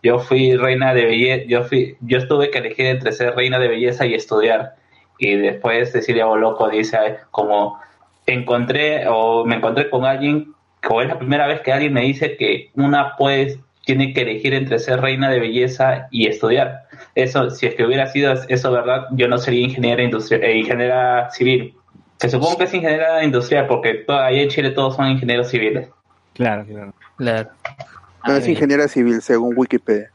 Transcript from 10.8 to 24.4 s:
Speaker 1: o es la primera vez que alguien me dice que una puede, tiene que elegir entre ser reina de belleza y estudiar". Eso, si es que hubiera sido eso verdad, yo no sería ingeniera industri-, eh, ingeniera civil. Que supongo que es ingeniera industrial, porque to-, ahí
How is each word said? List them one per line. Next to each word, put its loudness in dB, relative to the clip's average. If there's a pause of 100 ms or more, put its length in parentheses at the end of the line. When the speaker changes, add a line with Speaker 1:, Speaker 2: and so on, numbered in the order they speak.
Speaker 1:
o 2
es -2
la -6
primera 0
vez -2
que 0
alguien 0
me 2
dice -2
que -2
una 0
puede, 0 (260)
tiene 0
que 0
elegir -4
entre -2
ser -2
reina 0
de 2
belleza 0
y 0
estudiar". 0 (320)
Eso, 0
si -4
es -4
que 0
hubiera 0
sido 0 (160)
eso 0
verdad, 0
yo 2
no 2
sería 0
ingeniera 0
industri-, 0
eh, 2
ingeniera 0
civil. 0 (420)
Que -2
supongo 0
que 2
es -6
ingeniera 0
industrial, 0
porque 0 (100)
to-, 0
ahí 2